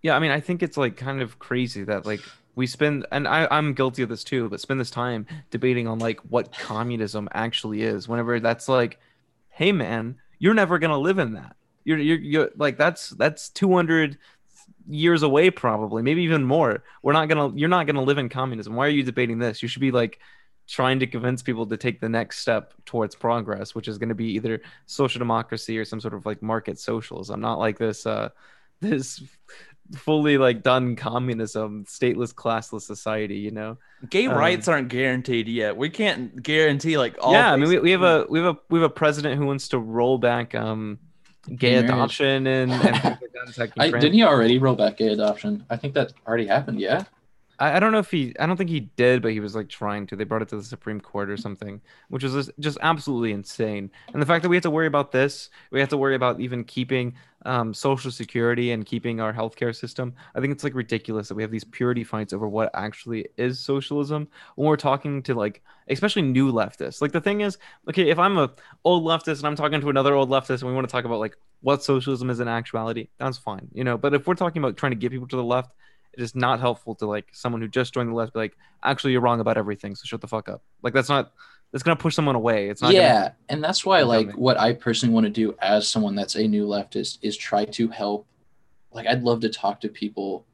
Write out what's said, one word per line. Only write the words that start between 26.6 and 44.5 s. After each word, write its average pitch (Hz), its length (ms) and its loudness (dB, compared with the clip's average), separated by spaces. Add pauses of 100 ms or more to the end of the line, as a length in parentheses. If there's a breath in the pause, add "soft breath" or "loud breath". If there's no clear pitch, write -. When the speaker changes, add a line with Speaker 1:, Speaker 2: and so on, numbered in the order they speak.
Speaker 1:
socialism, 104 640 -8
not 113 180 -4
like 107 200 -2
this, 110 280 -4
uh, 107 220 -4 (260 soft breath)
<laughs> - 260 -20
this 156 420 -4 (720 loud breath)
fully, 147 420 4
like, 123 240 4
done 127 340 2
communism, 110 880 -4
stateless, 120 500 -2
classless 110 480 -6
society, 107 540 -6
you 104 160 -8
know? 110 260 -10 (320 soft breath)
Speaker 2:
Gay 220 160 2
Speaker 1:
Um, 127 100 2
Speaker 2:
rights 180 320 2
aren't 143 200 2
guaranteed 123 600 0
yet. 110 280 0
We 143 140 -2
can't 143 520 -2
guarantee, 151 560 2
like, 120 220 0
all - 120 4
Speaker 1:
Yeah, 220 200 6
I 135 40 6
mean, 143 120 4
we, 180 80 6
Speaker 2:
basic - 80 2
Speaker 1:
we 170 80 6
have 185 100 4
Speaker 2:
rights. 165 260 6
Speaker 1:
a, - 40 -4
we 160 80 2
have 170 160 2
a, - 20 -20 (100)
we 170 120 4
have 156 100 6
a - 40 -16
president 147 440 2
who 147 80 0
wants 139 220 -2
to 131 100 0
roll 120 400 2
back, 120 360 0
um, 110 440 -4 (500)
gay 131 60 -10
Speaker 3:
Gay 123 200 4
marriage. 127 100 6
Speaker 1:
adoption 135 640 2
and, 131 240 2
and 127 100 2
Speaker 3:
<laughs> - 0 -
Speaker 1:
things 120 220 4
like - 280 -2
that, 123 140 -12
and 123 80 -18
second 117 260 -6
Speaker 3:
I, 156 100 4
Speaker 1:
trans- 120 120 2
Speaker 3:
didn't 156 120 6
he 226 100 10
already 123 340 8